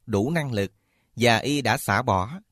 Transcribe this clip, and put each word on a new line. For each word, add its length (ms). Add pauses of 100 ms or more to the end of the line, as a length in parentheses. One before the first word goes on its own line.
đủ 240
năng 220
lực, 200 (440)
và 200
y 260
đã 140
xả 260
bỏ, 380 (100)